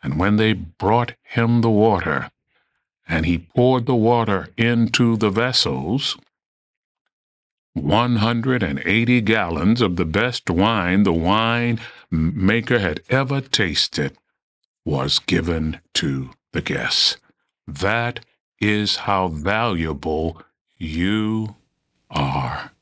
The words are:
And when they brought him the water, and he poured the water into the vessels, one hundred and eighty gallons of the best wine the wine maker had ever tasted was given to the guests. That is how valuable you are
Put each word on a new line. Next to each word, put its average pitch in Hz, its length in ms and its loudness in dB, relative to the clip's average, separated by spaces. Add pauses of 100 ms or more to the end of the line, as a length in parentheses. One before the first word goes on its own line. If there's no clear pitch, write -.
And 69 160 -4
when 101 160 2
they 110 160 4
brought 104 600 0 (100)
him 117 380 2
the 117 80 4
water, 98 600 2 (800)
and 82 180 -2
he 87 120 0
poured 123 480 2
the 131 100 0
water 110 640 2
into 117 580 2
the 107 140 2
vessels, 101 880 -2 (1600)
one 120 400 2
hundred 117 480 0
and 71 220 -4
eighty 117 340 2
gallons 101 640 2
of 92 160 0
the 90 80 0
best 104 440 -2
wine 95 540 2
the 95 100 2
wine 113 640 0 (320)
maker 98 720 2
had 87 300 -2
ever 135 320 0
tasted - 760 -2 (680)
was 71 340 -2
given 80 640 -2 (120)
to 67 360 -4 (240)
the - 80 -4
guests. - 560 -2 (500)
That 107 540 -2 (400)
is 104 340 0
how 95 320 0
valuable 80 1120 -4 (360)
you 107 800 -2 (520)
are - 600 -4 (100)